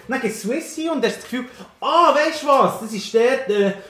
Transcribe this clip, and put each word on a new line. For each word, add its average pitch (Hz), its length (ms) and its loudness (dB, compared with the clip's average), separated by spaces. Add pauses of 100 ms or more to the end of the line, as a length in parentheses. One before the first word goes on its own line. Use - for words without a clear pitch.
Dann 254 140 -4
geht 220 120 -2
Swiss 269 420 -6
hin 320 140 -4
und 269 160 0
hast - 120 -2
das - 60 -18
Gefühl, 247 220 -8 (360)
ah, 311 340 4
weisst 311 280 0
du 285 40 -2
was? 254 320 4
Das 214 140 -12
ist 196 200 -6
dort, 247 360 2
äh, 202 240 2 (160)